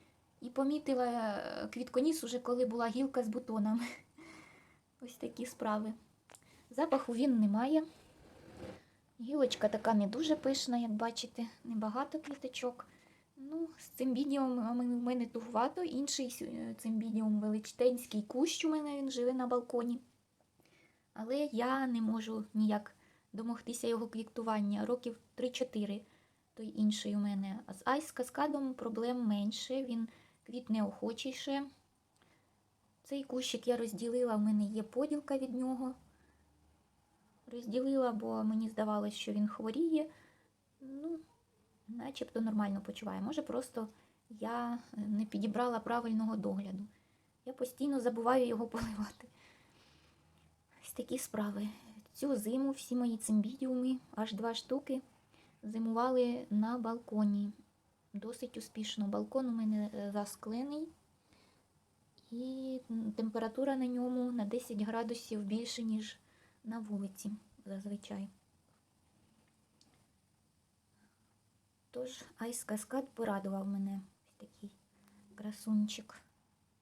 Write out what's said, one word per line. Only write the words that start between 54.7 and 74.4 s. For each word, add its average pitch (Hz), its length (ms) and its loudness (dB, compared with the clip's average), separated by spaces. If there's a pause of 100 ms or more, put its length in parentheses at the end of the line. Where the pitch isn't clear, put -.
зимували 240 880 2
на 220 280 2
балконі. 214 760 2 (600)
Досить 240 440 -8
успішно. 214 520 -4
Балкон 208 380 0
у 247 60 0
мене, 214 420 2
е, 202 160 -4
засклений. 233 800 -4 (1400)
І, 262 500 -4 (100)
м, 226 220 -2
температура 226 640 0
на 254 100 2
ньому 247 460 0
на 240 120 0
десять 214 380 -2
градусів 226 600 -2
більше, 226 400 -2
ніж 214 360 -2 (480)
на 226 120 -6
вулиці 202 520 -4 (340)
зазвичай. 202 640 -6 (3500)
Тож 254 340 -6 (140)
Ice 233 280 -6
Cascade 247 480 -2
порадував 196 520 -2
мене. 196 340 -2 (380)
Ось 208 100 -18